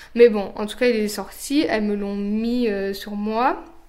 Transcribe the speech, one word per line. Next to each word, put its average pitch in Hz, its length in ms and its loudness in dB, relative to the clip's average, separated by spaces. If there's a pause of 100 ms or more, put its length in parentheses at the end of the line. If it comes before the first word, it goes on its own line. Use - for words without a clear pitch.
(160)
Mais 240 120 10
bon, 202 280 0
en 208 100 -4
tout 208 100 -12
cas, 247 120 2
il 233 80 2
est 208 100 0
sorti. 277 600 -2
Elles 214 160 0
me 208 100 0
l'ont 202 220 -4
mis, 226 520 0
euh, 196 260 -2
sur 208 180 -10
moi. 220 500 -2 (260)